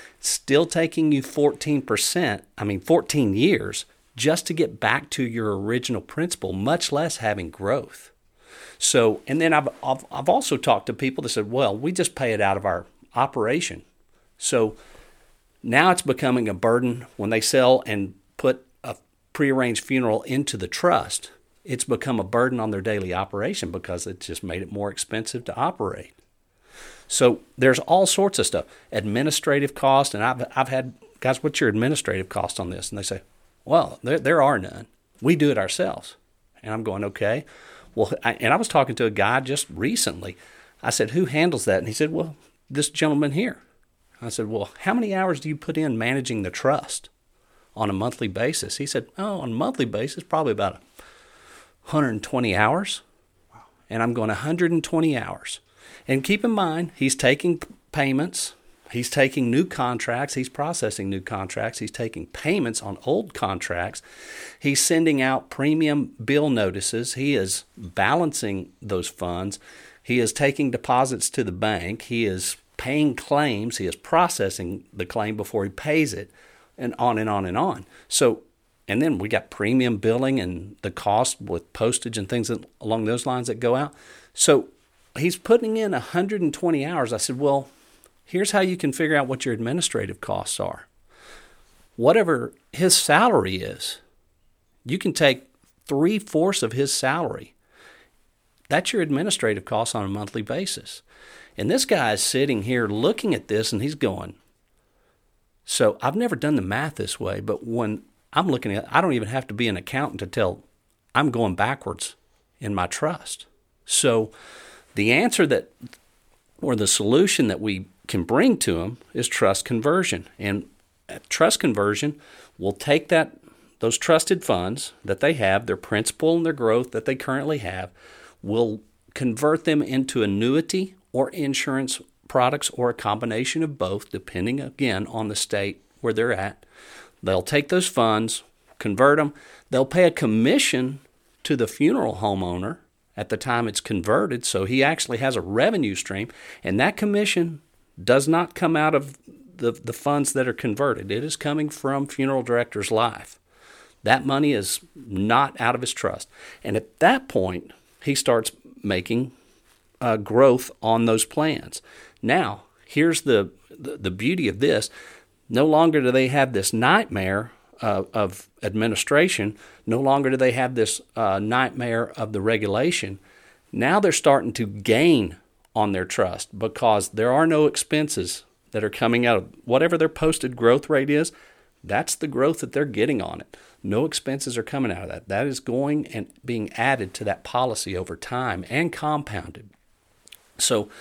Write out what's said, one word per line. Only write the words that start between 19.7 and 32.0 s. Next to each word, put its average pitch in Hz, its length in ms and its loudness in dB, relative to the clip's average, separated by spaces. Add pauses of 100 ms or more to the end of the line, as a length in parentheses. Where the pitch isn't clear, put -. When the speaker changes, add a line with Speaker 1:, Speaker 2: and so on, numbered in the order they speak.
Speaker 1:
funeral 123 400 2
into 135 340 -2
the 92 100 -6
trust. - 640 0 (320)
It's 123 200 -6
become 123 360 -2
a 95 40 -2
burden 120 360 0
on 110 120 -2
their 98 100 -4
daily 95 320 -2
operation 98 560 -4
because 87 380 -8
it's 95 200 -12
just 85 160 -10
made 90 180 -6
it 92 100 -10
more 101 180 -6
expensive 110 560 -8
to - 100 -8
operate. 123 580 -4 (920)
So - 340 4 (160)
there's 127 220 6
all 185 260 4
sorts 196 340 0
of 98 80 0
stuff. 82 180 -2 (260)
Administrative 139 840 0
cost, 135 400 4
and 104 80 -2
I've, 123 220 0 (100)
I've 135 140 0
had, 131 240 -4 (260)
"Guys, 131 240 0
what's - 160 -2
your 123 100 4
administrative 107 600 0